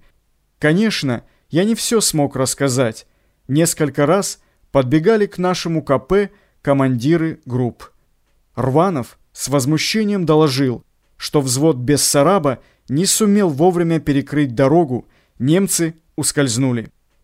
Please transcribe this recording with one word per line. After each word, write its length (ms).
Конечно, 640
я 140
не 100
все 280
смог 340
рассказать. 720
Несколько 580
раз 340
подбегали 540
к 140
нашему 420
К 160
П 320
командиры 840
групп. 460
Рванов 600
с 140
возмущением 800
доложил, 560
что 240
взвод 360
Бессараба 840
не 200
сумел 420
вовремя 500
перекрыть 540
дорогу, 540
немцы 560
ускользнули. 760